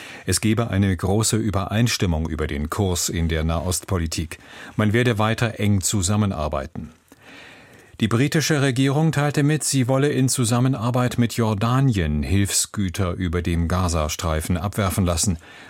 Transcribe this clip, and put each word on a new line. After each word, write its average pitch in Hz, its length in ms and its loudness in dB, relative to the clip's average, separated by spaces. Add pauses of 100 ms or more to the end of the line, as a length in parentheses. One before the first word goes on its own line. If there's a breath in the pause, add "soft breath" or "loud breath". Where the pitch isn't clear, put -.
(240 loud breath)
es 95 160 -2
gebe 110 300 0
eine 98 260 2
große 104 400 0
Übereinstimmung 98 920 0
über 78 180 -4
den 73 240 -6
Kurs 92 380 -2
in 85 180 -2
der 80 160 0
Nahostpolitik. 82 960 -4 (380 loud breath)
Man 107 160 2
werde 120 260 2
weiter 110 400 0
eng 104 220 2
zusammenarbeiten. 87 1120 -2 (1040 loud breath)
Die 113 80 2
britische 139 560 2
Regierung 139 480 2
teilte 143 320 0
mit, 147 220 2
sie 131 240 2
wolle 135 220 2
in 127 180 2
Zusammenarbeit 123 920 0
mit 117 140 2
Jordanien 107 920 2
Hilfsgüter 95 920 0
über 87 280 -2
dem 85 240 0
Gazastreifen 82 920 0
abwerfen 95 480 -2
lassen. 87 340 0 (320 loud breath)